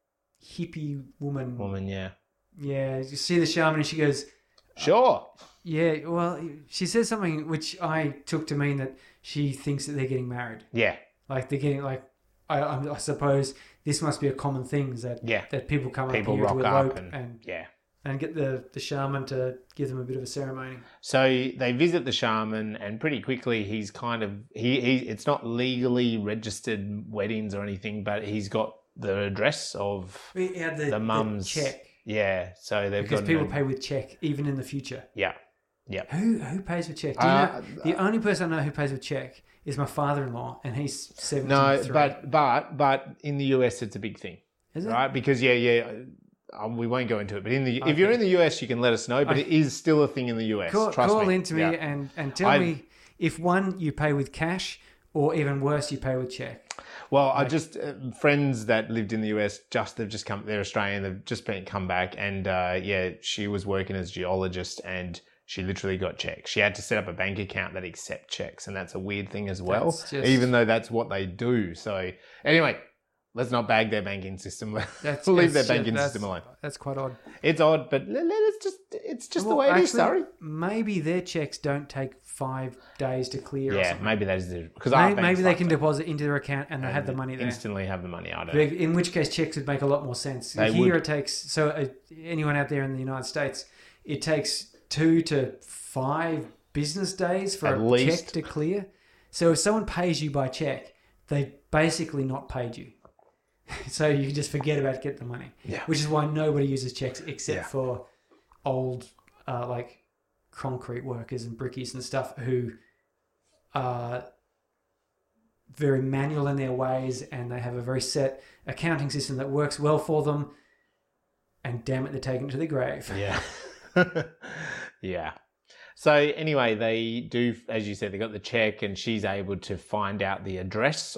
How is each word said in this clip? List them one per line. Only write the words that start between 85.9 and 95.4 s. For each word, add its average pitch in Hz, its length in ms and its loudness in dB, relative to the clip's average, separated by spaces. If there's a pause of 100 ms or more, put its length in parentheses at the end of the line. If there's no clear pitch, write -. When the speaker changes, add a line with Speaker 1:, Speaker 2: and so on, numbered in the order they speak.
Speaker 1:
into 151 180 -4
their 147 120 2
account 139 340 -4
and 139 120 -6
they 127 80 -4
have 143 160 -2
the 131 60 -2
Speaker 2:
And 127 60 -4
Speaker 1:
money 131 180 -4
there. 123 100 -4
Speaker 2:
instantly 104 400 -4
have 92 160 -4
the 90 60 -8
money. 85 240 -8
I 82 120 -4
don't 82 100 -4
Speaker 1:
But 151 180 6
in 165 220 2
which 175 180 2
case, 151 160 2
checks 160 280 -2
would 135 120 -4
make 139 140 0
a 147 40 4
lot 143 180 4
more 123 120 -4
sense. 131 380 -8
Speaker 2:
They 110 180 4
Speaker 1:
Here - 220 6
Speaker 2:
would. - 20 6
Speaker 1:
it 160 80 0
takes, 147 280 -2
so, - 360 0
uh, 147 180 -2 (340)
anyone 156 360 0
out 143 140 2
there 139 120 0
in 135 120 -2
the 131 40 -4
United 131 260 -4
States, 139 420 -4 (380)
it 156 180 -6
takes - 520 -2 (140)
two 165 320 6
to 143 320 0 (100)